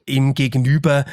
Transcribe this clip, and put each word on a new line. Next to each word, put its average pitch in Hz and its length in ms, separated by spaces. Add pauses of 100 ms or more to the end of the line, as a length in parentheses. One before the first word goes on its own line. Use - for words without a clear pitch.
im 135 300
Gegenüber 139 800